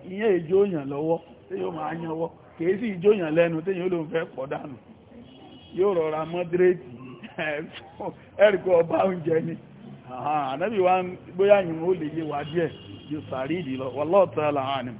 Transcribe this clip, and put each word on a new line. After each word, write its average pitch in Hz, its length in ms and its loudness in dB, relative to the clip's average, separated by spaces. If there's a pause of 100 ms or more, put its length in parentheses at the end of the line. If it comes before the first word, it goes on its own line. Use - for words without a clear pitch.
Iyán 202 320 -2
èjó 175 340 2
yàn 160 220 -4
lọ́wọ́, 156 300 -2 (240)
tí - 140 -14
yóò 185 160 -6
máa 156 220 -6
yan 165 160 -8
wọ́. 160 200 -6 (220)
Kì - 120 -8
í 190 140 2
sì 233 100 -4 (100)
jó 190 140 4
yàn 170 220 0
lẹ́nu, 165 280 4
tí 180 100 -4
yóò 180 180 -2
lóun 170 180 -2
fẹ́ 160 180 -2
pọ̀ 131 220 -10
dànù. 147 260 -8 (960)
Yóò 196 240 2
rọra 156 300 0
mọ́dírètì. 175 760 0 (400)
<laughs> - 0 - (960)
Ẹ 208 180 6
rí 190 80 0
pé 180 140 -2
ọba 165 320 4
oúnjẹ 170 360 0
ni. 165 140 -6 (500)
Àhán, 135 480 -4
Ànábì 190 280 -2
wa 185 220 4
ń, 180 140 -6 (160)
bóyá 202 280 8
yìí 165 220 -2
ó 175 120 0
lè 160 160 -6
yé 160 120 -6
wa 151 220 -4
díẹ̀, 160 260 0 (380)
yóò 147 160 -8
sàrí 135 340 -4
ìdí 135 180 -6
lọ. 131 180 -6
Wallahu 165 320 4
ta'ala 147 340 0 (140)
alim. 123 260 -6